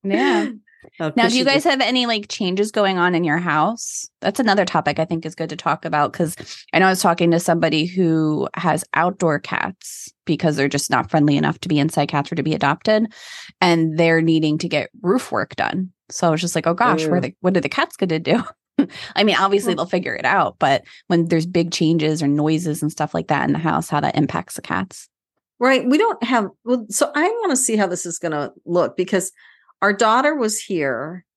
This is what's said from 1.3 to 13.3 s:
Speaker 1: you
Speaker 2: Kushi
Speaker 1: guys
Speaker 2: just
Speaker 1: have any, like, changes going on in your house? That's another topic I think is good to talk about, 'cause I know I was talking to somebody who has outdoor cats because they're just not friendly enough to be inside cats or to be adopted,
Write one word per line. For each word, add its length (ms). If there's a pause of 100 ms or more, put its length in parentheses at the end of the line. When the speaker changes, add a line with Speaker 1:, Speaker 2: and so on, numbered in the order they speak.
Speaker 1:
you 60
Speaker 2:
Kushi 40
Speaker 1:
guys 60 (100)
Speaker 2:
just 40
Speaker 1:
have 140
any, 240
like, 220
changes 420
going 280
on 180
in 80
your 140
house? 720 (120)
That's 220
another 240
topic 340
I 60
think 200
is 80
good 160
to 60
talk 300
about, 260
'cause 240 (380)
I 60
know 80
I 20
was 120
talking 300
to 80
somebody 460
who 680
has 280 (100)
outdoor 460
cats 760 (120)
because 320
they're 100
just 240
not 180
friendly 280
enough 220
to 100
be 100
inside 300
cats 220
or 40
to 80
be 100
adopted, 540 (540)